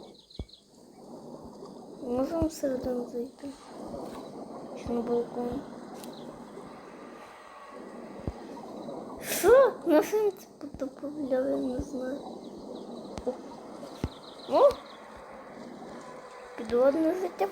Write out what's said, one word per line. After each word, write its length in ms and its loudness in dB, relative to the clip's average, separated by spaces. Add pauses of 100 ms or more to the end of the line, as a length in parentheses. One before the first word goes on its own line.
(2000)
Можемо 440 2
всередину 640 -2
зайти? 340 -6 (1300)
Чи 160 -2
на 80 2
балкон? 600 0 (3500)
Що? 520 10 (120)
На 180 10
що 140 2
він 140 6
це 160 -8 (100)
подобавляв? 920 -2
Я 80 4
не 240 0
знаю. 380 -4 (1040)
О! 80 0 (1160)
О! 200 10 (1900)
Підводне 560 6
життя 380 0